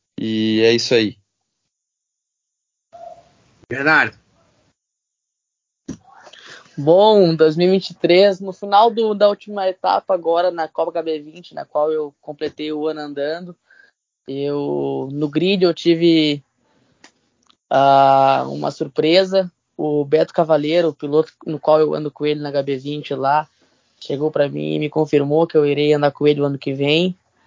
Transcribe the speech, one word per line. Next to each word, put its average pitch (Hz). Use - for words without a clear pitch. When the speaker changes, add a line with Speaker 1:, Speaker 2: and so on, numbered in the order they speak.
Speaker 1:
E 110
é 113
isso 117
aí. 110
Speaker 2:
Bernardo. 139
Speaker 3:
Bom, 180
dois 156
mil 175
e 185
vinte 190
e 180
três, 185
no 190
final 202
do, 214
da 202
última 202
etapa 190
agora 170
na 170
Copa 165
H 170
B 160
vinte, 156
na 143
qual 151
eu 151
completei 151
o 151
ano 151
andando, 151
eu, 139
no 147
grid 175
eu 170
tive, 165
ah, 135
uma 143
surpresa. 180
O 147
Beto 156
Cavaleiro, 160
o 151
piloto 151
no 156
qual 156
eu 151
ando 151
com 147
ele 151
na 147
H 139
B 139
vinte 147
lá, 139
chegou 147
pra 143
mim 151
e 151
me 151
confirmou 151
que 165
eu 151
irei 147
andar 147
com 147
ele 147
o 143
ano 139
que 135
vem. 156